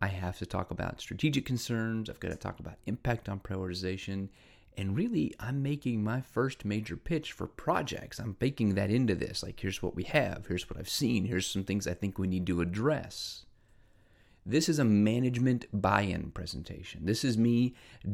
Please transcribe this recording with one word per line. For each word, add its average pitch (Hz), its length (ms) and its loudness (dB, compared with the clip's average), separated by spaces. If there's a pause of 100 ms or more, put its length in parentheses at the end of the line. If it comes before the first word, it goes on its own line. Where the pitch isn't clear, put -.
I 98 60 2
have 92 320 -4
to 87 60 -4
talk 95 240 -4
about 87 300 -4
strategic 143 460 0
concerns. 113 640 -2
I've - 100 -12
gotta 85 160 -4
talk - 240 -8
about - 260 -12
impact - 420 -2
on 101 120 -6
prioritization. 95 920 -4 (480)
And 98 180 0
really, 214 420 0
I'm 127 240 -4
making 135 400 0
my 113 200 0
first 131 420 -2
major 107 320 -2
pitch - 380 -4
for - 120 -4
projects. - 720 -2
I'm 104 140 -6
baking 117 420 2
that 98 140 2
into 113 260 4
this. - 280 -4
Like, - 160 -10
here's 95 220 -4
what - 140 -2
we 90 80 -2
have. 113 440 0
Here's 90 220 -2
what - 100 -8
I've 98 100 -10
seen. 117 360 2
Here's 95 200 0
some 98 200 -4
things 98 220 -2
I 87 60 -2
think 98 240 -4
we 92 100 0
need 92 200 0
to 85 140 2
address. - 840 -2 (1000)
This 139 240 4
is 151 100 4
a 135 60 6
management 120 880 4
buy-in 98 580 2
presentation. - 720 -8
This 110 200 2
is 117 120 4
me 120 380 4 (380)